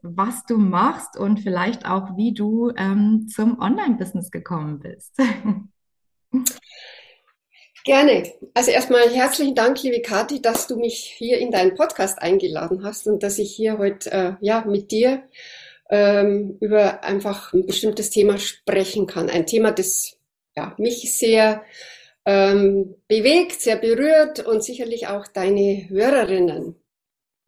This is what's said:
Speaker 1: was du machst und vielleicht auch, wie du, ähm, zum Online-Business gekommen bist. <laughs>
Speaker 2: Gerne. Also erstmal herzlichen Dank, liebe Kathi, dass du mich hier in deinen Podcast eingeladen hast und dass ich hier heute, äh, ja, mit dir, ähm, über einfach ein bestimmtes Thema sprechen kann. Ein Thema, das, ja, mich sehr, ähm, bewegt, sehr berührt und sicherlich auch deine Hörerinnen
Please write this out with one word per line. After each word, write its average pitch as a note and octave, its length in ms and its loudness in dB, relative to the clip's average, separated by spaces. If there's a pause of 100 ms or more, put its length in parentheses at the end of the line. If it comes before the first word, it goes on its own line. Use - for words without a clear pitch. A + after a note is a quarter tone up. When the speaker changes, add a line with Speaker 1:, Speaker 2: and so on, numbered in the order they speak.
Speaker 1:
was F#3+ 440 -6
du A3+ 120 0
machst G3+ 600 0
und G3+ 220 0
vielleicht F#3+ 460 -4
auch, F#3+ 320 -4
wie G#3+ 160 0
du, A3+ 420 -2
ähm, G#3 580 2
zum A3+ 240 0
Online-Business G#3+ 720 -2
gekommen D3+ 500 -8
bist. - 360 -20 (1160)
<laughs> B3+ 120 -2 (1400)
Speaker 2:
Gerne. C4+ 460 4 (220)
Also B3 180 0
erstmal A#3+ 380 4
herzlichen C4+ 460 0
Dank, B3 280 2
liebe B3 200 -2
Kathi, A3+ 400 -4
dass E4 240 0
du B3 100 -6
mich A#3 220 -4
hier - 400 -4
in B3 120 -4
deinen F#3 240 2
Podcast - 460 -2
eingeladen F#3 640 -2
hast G#3+ 220 -10
und G#3 160 0
dass G3+ 160 -4
ich G#3 160 -6
hier A3 240 -2
heute, G3 340 -4
äh, F#3 280 0
ja, A3 260 0
mit G3+ 240 -2
dir, B3+ 320 0 (680)
ähm, G3+ 720 2
über G#3 420 2
einfach G3 520 -4
ein F#3+ 100 4
bestimmtes G#3+ 460 -2
Thema G3+ 260 4
sprechen F#3+ 680 -2
kann. - 240 -4
Ein E3 160 0
Thema, A3 260 2
das, - 460 -4 (360)
ja, - 220 -10
mich A#3+ 400 -4
sehr, A3 460 4 (640)
ähm, G3 680 4 (120)
bewegt, C#4 540 2
sehr A3 160 0
berührt D4+ 680 2
und A3 160 0
sicherlich A#3 460 -8
auch G3+ 180 -8
deine G3 640 0
Hörerinnen F#3+ 840 2 (720)